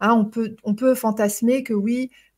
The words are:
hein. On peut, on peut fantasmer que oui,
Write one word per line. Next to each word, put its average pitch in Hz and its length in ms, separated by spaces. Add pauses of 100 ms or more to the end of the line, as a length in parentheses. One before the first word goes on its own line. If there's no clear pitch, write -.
hein. 214 160
On 208 80
peut, 220 380
on 208 120
peut 254 200
fantasmer 226 680
que 240 100
oui, 233 380 (260)